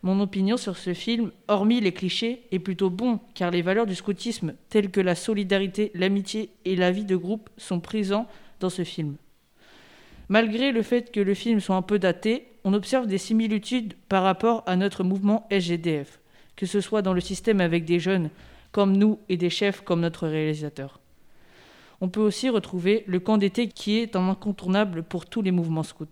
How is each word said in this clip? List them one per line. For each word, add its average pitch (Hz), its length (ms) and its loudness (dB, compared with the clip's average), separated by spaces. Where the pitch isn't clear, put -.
Mon 190 160 2
opinion 196 360 0
sur 208 220 -6
ce 180 160 -6
film, 226 380 -2
hormis 214 340 4
les 185 120 2
clichés, 233 580 -4
est 185 80 0
plutôt 185 320 -2
bon, 220 280 0
car 175 160 -2
les 175 140 0
valeurs 202 240 2
du 190 80 -4
scoutisme, 202 580 -4
telles 202 220 2
que 196 100 0
la 180 140 2
solidarité, 196 800 -2
l'amitié 196 560 0
et 190 120 0
la 180 160 4
vie 202 140 -2
de 190 100 0
groupe, 185 420 -4
sont 175 220 -4
présents 202 480 -2
dans 185 120 -2
ce 180 120 -4
film. 151 340 -6
Malgré 226 420 2
le 226 100 2
fait 240 300 0
que - 80 -2
le 196 160 2
film 226 240 2
soit 185 160 0
un 185 80 0
peu 208 160 0
daté, 190 480 0
on 196 100 2
observe 240 320 0
des 196 140 0
similitudes 220 760 -2
par 190 140 4
rapport 220 420 2
à 185 100 0
notre 196 280 0
mouvement 196 480 2
S 196 140 2
G 170 120 -2
D 160 260 -2
F, - 160 -18
que 202 100 -6
ce 202 160 0
soit 208 220 0
dans 190 100 2
le 180 80 2
système 196 400 0
avec 165 240 2
des 170 140 2
jeunes 170 320 0
comme 196 260 4
nous 214 220 4
et 185 80 0
des 170 140 0
chefs 202 300 0
comme 170 200 0
notre 165 260 -2
réalisateur. 151 720 -4
On 185 80 -2
peut 196 100 -6
aussi 214 300 2
retrouver 202 560 0
le 180 140 0
camp 220 180 2
d'été 202 300 2
qui 208 320 -2
est 226 160 -4
un 185 120 2
incontournable 185 760 -2
pour 170 240 -8
tous 226 160 -4
les 190 80 2
mouvements 165 320 0
scouts. - 280 -10